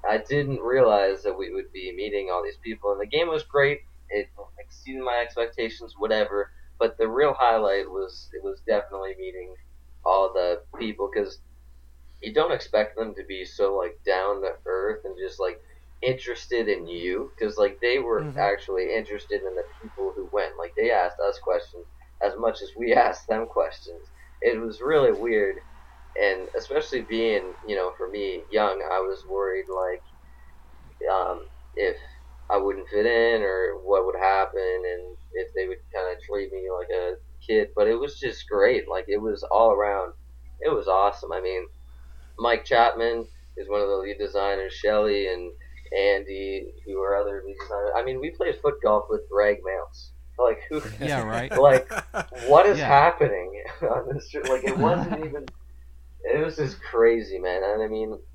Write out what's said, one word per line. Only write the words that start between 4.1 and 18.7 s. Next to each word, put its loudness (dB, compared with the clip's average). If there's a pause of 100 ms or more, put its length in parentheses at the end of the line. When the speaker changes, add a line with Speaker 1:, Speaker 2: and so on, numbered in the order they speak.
Speaker 1:
exceeded -14
my 0
expectations, -6
whatever. 0 (280)
But 0
the 2
real 2
highlight 2
was, -8
it -12
was -8
definitely -2
meeting -12 (500)
all 4
the 0 (160)
people, -4
'cause -4 (840)
you -10
don't 4
expect 0
them -4
to -12
be -10
so, 0
like, -4
down 0
to -4
earth -4
and -10
just, -10
like, -4 (400)
interested -2
in -2
you, -4
'cause, -4
like, 2
they 2
were 0
Speaker 2:
Mm-hmm. -8
Speaker 1:
actually 0